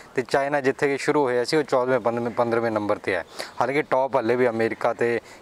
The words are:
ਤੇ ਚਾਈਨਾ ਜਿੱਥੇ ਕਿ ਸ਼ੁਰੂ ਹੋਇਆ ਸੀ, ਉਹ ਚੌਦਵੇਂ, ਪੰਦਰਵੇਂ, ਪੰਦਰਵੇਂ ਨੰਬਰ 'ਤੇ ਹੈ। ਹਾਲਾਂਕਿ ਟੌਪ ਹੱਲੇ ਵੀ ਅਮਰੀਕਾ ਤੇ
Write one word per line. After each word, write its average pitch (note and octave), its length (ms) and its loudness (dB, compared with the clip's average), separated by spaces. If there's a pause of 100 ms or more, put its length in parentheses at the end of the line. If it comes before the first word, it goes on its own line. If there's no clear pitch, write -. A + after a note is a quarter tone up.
(140)
ਤੇ B2+ 80 0
ਚਾਈਨਾ C#3+ 380 0
ਜਿੱਥੇ C3+ 280 0
ਕਿ C#3 100 0
ਸ਼ੁਰੂ D3 240 2
ਹੋਇਆ B2 220 2
ਸੀ, D#3 120 0
ਉਹ D3+ 60 4
ਚੌਦਵੇਂ, B2+ 380 2
ਪੰਦਰਵੇਂ, A#2 300 -2
ਪੰਦਰਵੇਂ A#2 400 0
ਨੰਬਰ G#2 260 0
'ਤੇ F#2+ 180 -4
ਹੈ। F2 100 -2 (360)
ਹਾਲਾਂਕਿ C#3 220 0
ਟੌਪ C3 340 0
ਹੱਲੇ A#2+ 200 2
ਵੀ B2 120 4
ਅਮਰੀਕਾ A2+ 460 0
ਤੇ A#2 260 0 (220)